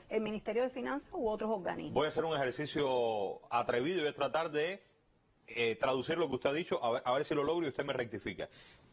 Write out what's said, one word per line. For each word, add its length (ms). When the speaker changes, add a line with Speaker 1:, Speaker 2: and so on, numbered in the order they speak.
Speaker 1:
el 100
Ministerio 420
de 80
Finanzas 420
u 160
otros 220
organismos. 440
Speaker 2:
Voy 120
a 40
hacer 140
un 120
ejercicio 1040
atrevido 460
y 40
voy 80
a 40
tratar 380
de, 280
eh, 280
traducir 420
lo 100
que 80
usted 140
ha 20
dicho, 320
a 80
ver, 120
a 80
ver 120
si 100
lo 100
logro 220
y 40
usted 140
me 80
rectifica. 560